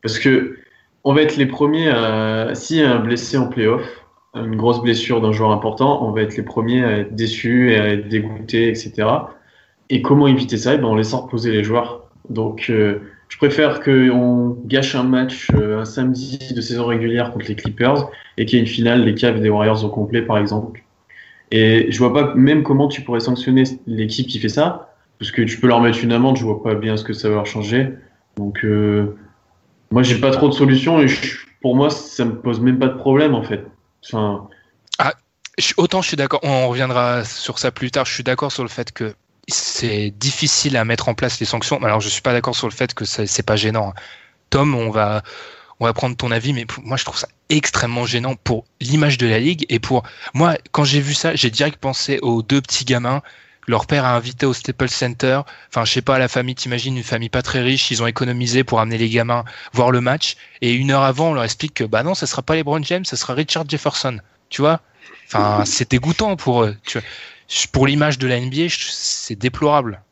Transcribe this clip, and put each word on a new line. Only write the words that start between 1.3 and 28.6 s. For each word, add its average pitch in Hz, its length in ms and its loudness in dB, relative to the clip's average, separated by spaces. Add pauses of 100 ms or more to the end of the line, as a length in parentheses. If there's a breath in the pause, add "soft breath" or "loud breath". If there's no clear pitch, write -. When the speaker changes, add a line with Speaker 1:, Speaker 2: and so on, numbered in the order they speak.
Speaker 1:
les 139 100 2
premiers 147 420 0
à, 110 680 0
si - 220 -4
y 156 60 4
a 135 80 6
un 120 80 4
blessé 117 380 -2
en 127 120 2
play-off, 113 340 2 (520 loud breath)
une 113 220 -4
grosse 117 260 2
blessure 117 380 0
d'un 110 120 2
joueur 107 200 2
important, 117 520 0
on 110 80 -2
va 110 100 0
être 107 140 -4
les 107 60 -6
premiers 117 400 0
à 107 160 0
être 104 160 -6
déçus 117 580 2
et 110 60 6
à 104 100 2
être 104 200 -2
dégoûtés, 110 640 0
et 110 40 -2
cetera. - 580 -2 (580 loud breath)
Et 127 120 2
comment 143 240 6
éviter 123 300 2
ça ? 123 180 2
Eh 151 40 2
ben, 131 80 0
en 110 100 2
laissant 110 240 0
reposer 117 320 -4
les 107 100 2
joueurs. 117 460 -2 (200)
Donc, 110 400 -4
euh, 107 320 2 (280 loud breath)
je - 80 -16
préfère 143 440 2
qu'on 123 840 4
gâche 135 320 0
un 127 80 0
match, 127 500 0
euh, 107 260 2
un 110 40 -4
samedi 127 540 -2 (140)
de 120 80 -4
saison 117 260 -4
régulière 117 460 0
contre 104 140 -8
les 107 80 -6
Clippers 127 560 0 (280 loud breath)
et 113 80 0
qu'il 123 100 2
y 120 40 6
ait 113 40 4
une 110 60 -4
finale 117 340 4
des 107 100 4
Cavs 117 220 2
et 107 40 0
des 107 100 4
Warriors 107 340 2
au 104 40 -2
complet, 110 340 -2
par 113 160 0
exemple. 104 440 -4 (680 loud breath)
Et 110 400 6
je 101 60 -4
vois 123 140 4
pas 143 220 2
même 143 300 6
comment 139 240 2
tu - 140 -6
pourrais 120 180 -2
sanctionner 127 420 2 (240)
l'équipe 110 400 -2
qui 107 140 -8
fait 113 80 -2
ça, 156 440 -2 (260)
parce 110 120 -8
que 123 120 0
tu 110 180 -2
peux 127 80 4
leur 117 120 6
mettre 117 220 2
une 120 100 0
amende, 127 240 4
je 113 80 -4
vois 107 180 -2
pas 110 120 0
bien 110 220 -2
ce 107 80 -4
que - 80 -8
ça 110 160 -4
va 107 80 2
leur 101 100 -2
changer. 117 440 -2 (460 loud breath)
Donc, 101 280 -6